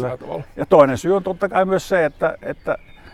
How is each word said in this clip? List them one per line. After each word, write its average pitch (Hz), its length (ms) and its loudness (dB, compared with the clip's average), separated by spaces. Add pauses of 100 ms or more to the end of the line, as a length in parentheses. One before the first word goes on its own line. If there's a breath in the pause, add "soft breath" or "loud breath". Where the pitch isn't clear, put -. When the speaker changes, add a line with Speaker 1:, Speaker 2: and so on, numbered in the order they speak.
Speaker 1:
sillä 127 100 -8
tavalla. 151 260 -12 (120)
Speaker 2:
Ja - 100 -8
toinen 139 320 6
syy 180 180 0
on 190 80 -2
totta 185 260 -6
kai 190 160 0
myös 190 240 -2
se, 180 160 0
että, 156 360 -4
että - 360 -8 (360 loud breath)